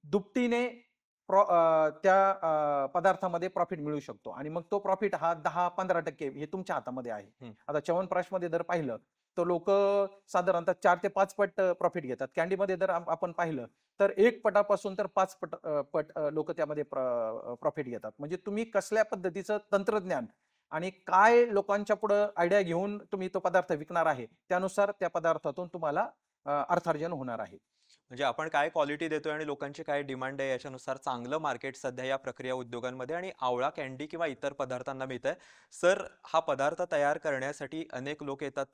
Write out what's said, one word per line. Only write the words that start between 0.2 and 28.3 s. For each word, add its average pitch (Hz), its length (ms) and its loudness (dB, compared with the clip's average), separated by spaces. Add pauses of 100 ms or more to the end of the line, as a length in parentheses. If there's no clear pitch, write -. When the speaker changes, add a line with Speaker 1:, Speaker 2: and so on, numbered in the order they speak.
Speaker 1:
प्रॉ-, 196 200 6
अ, 165 420 6 (140)
त्या, 196 280 8
अ, 151 560 0
पदार्थामध्ये 180 600 0
प्रॉफिट 180 300 -2
मिळू 147 220 -4
शकतो. 110 300 -14
आणि 135 180 -10
मग 165 220 -6
तो 202 80 0
प्रॉफिट 196 360 0
हा 165 200 0
दहा 165 340 0
पंधरा 180 320 0
टक्के 156 280 -6
हे 143 180 -8
तुमच्या 180 280 -6
हातामध्ये 123 380 -6
आहे. 104 140 -10
Speaker 2:
हम्म. 113 260 -20 (160)
Speaker 1:
आता 147 120 -2
च्यवनप्राशमध्ये 180 680 -2
जर 165 140 -2
पाहिलं, 156 340 -2 (420)
तर 170 60 0
लोक 175 260 0 (580)
साधारणतः 180 440 2
चार 180 300 4
ते 202 60 0
पाच 196 260 2
पट, 202 260 0
अ, 185 120 4
प्रॉफिट 170 300 0
घेतात. 131 340 -6
कँडीमध्ये 185 400 0
जर 185 140 0
आप-, 170 200 -2
आपण 165 220 -2
पाहिलं, 156 340 -2 (340)
तर 202 160 6
एक 226 280 4
पटापासून 202 540 2
तर 202 80 -2
पाच 190 320 0
पट, 175 240 -8
अ, 151 180 -2
पट, 151 260 -4 (100)
अ, 151 140 -2
लोक 156 200 -2
त्यामध्ये 151 320 -2
प्र-, 120 600 -2
अ, 120 100 -10
प्रॉफिट 143 320 -4
घेतात. 110 320 -8
म्हणजे 151 180 -6
तुम्ही 208 280 -4
कसल्या 214 400 0
पद्धतीचं 190 540 -4 (140)
तंत्रज्ञान 190 540 0 (440)
आणि 170 200 -4
काय 226 580 6
लोकांच्या 202 480 2
पुढं 208 400 2
आयडिया 175 260 4
घेऊन 190 360 -2
तुम्ही 190 300 -6
तो 185 100 -4
पदार्थ 180 340 2
विकणार 160 340 0
आहे, 127 200 0
त्यानुसार 190 640 0
त्या 175 180 -4
पदार्थातून 165 600 -2
तुम्हाला, 165 400 -2 (360)
अ, 143 60 -4 (180)
अर्थार्जन 170 440 0
होणार 127 260 -6
आहे. 98 200 -12 (500)
Speaker 2:
म्हणजे 131 160 -4
आपण 156 240 -2